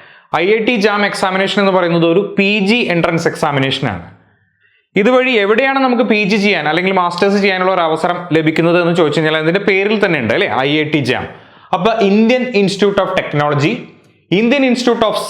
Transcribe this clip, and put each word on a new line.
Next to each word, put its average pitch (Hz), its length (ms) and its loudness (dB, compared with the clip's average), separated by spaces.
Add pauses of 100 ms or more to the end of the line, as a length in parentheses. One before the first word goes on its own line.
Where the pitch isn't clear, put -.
(400)
ഐ 170 60 0 (100)
ഐ 233 120 0
ടി 254 60 2 (100)
ജാം 208 240 2
എക്സാമിനേഷൻ 190 540 -2
എന്ന് 196 160 2
പറയുന്നത് 170 340 2
ഒരു 165 100 2 (140)
പി 196 160 0 (160)
ജി 226 100 2 (160)
എൻട്രൻസ് 165 360 0
എക്സാമിനേഷൻ 139 640 -2
ആണ്. 85 120 -12 (960)
ഇതുവഴി 254 300 2 (100)
എവിടെയാണ് 254 440 0
നമുക്ക് 247 260 0
പി 208 80 2 (120)
ജി 220 120 2
ചെയ്യാൻ 185 260 0
അല്ലെങ്കിൽ 180 300 0
മാസ്റ്റേഴ്സ് 196 440 0
ചെയ്യാനുള്ള 185 320 0
ഒരു 175 120 0
അവസരം 165 300 -2 (200)
ലഭിക്കുന്നത് 160 460 2
എന്ന് 170 160 0
ചോദിച്ചു 151 200 2
കഴിഞ്ഞാൽ 156 220 0
അതിൻ്റെ 170 260 0
പേരിൽ 202 360 0
തന്നെ 175 200 2
ഉണ്ട് 110 140 0
അല്ലേ, 190 100 0 (200)
ഐ - 20 0 (140)
ഐ - 100 -6
ടി 151 160 0
ജാം. - 160 -2 (500)
അപ്പോൾ 190 180 0 (160)
Indian 226 360 2 (160)
Institute 196 420 0
of 180 60 -4 (100)
Technology, 147 540 0 (640)
Indian 262 320 2
Institute 233 380 0
of 190 60 -4 (140)